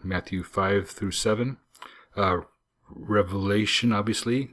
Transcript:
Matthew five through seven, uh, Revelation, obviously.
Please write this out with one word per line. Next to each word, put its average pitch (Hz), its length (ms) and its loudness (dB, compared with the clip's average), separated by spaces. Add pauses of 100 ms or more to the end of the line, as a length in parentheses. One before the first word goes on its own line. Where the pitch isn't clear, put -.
Matthew 92 400 -4
five 98 480 0
through 98 220 -4
seven, 120 460 0 (580)
uh, 92 220 2 (520)
Revelation, 101 1000 2
obviously. 113 600 0